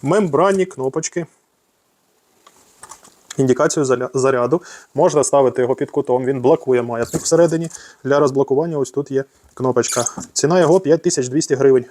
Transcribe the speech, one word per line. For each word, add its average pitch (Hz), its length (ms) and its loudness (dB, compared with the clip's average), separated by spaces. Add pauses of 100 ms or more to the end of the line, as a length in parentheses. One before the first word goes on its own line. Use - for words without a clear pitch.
мембранні 185 640 2
кнопочки, 160 600 -6 (2000)
індикацію 143 460 0
заля-, 127 300 -2
заряду. 131 480 0 (320)
Можна 147 300 2
ставити 135 380 2
його 123 120 0
під 135 160 -6
кутом, 131 340 -2
він 135 160 -2
блокує 127 420 2
маятник 117 400 -6
всередині. 165 460 0 (360)
Для 139 140 2
розблокування 143 600 0
ось 135 120 -4
тут 143 200 -6
є 135 140 -2 (300)
кнопочка. 123 500 -2 (280)
Ціна 175 280 2
його 170 200 4
п'ять 165 220 2
тисяч 143 260 -2
двісті 147 260 -2
гривень. 131 360 4